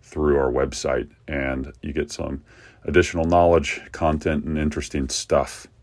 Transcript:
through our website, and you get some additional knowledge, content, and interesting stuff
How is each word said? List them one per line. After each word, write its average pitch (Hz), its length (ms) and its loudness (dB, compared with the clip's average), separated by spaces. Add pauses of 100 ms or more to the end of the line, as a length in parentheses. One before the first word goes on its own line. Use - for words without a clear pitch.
through 76 360 0
our 65 140 2
website, 65 580 -2 (160)
and 67 460 -6 (100)
you 73 120 -8
get 71 180 -4
some 71 320 -8 (400)
additional 85 420 2
knowledge, 85 560 4 (120)
content, 78 500 0
and 78 140 -4
interesting 76 500 -4
stuff - 600 -2 (160)